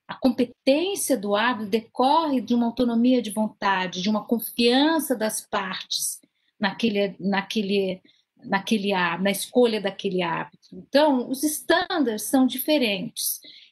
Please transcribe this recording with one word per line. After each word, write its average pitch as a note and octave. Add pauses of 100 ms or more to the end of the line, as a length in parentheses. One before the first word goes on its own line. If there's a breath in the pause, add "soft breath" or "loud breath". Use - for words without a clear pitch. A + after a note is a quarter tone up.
a -
competência C#4
do G3+
árbitro A3
decorre C4
de G#3+
uma A#3+
autonomia A#3+
de G#3
vontade, F#3+
de F#3+
uma G#3+
confiança B3+
das G#3+
partes - (380)
naquele, G3+
naquele, G3 (420 soft breath)
naquele G3
á-, F3
na G3
escolha A3
daquele F#3+
árbitro. D#3+
Então, B3+
os C4
estándares D#4
são C4
diferentes. B3 (320 loud breath)